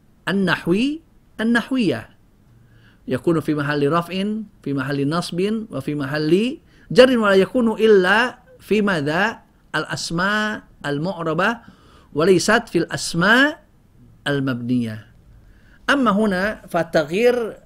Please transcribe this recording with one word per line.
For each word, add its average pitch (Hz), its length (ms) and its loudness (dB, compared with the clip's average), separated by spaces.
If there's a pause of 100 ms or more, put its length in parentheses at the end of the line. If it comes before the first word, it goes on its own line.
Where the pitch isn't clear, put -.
(300)
النحوي، 196 720 0 (400)
النحوية. 220 680 0 (960)
يكون 160 320 0
في 147 160 -2
محل 147 360 0
رفع، 175 340 -2 (380)
في 143 100 -4
محل 139 360 -2
نصب، 180 600 -4
وفي 156 240 -6
محل 156 600 0 (340)
جر، 247 260 6
ولا 208 160 2
يكون 220 380 2
إلا 208 680 2 (220)
في 208 220 0
ماذا؟ 185 580 -2 (360)
الأسماء 190 880 -4 (220)
المعربة 165 720 -2 (560)
وليست 190 560 2
في - 80 -4
الأسماء 202 880 0 (640)
المبنية. 123 800 -4 (840)
أما 254 220 2
هنا 202 580 -2
فتغيير 180 960 0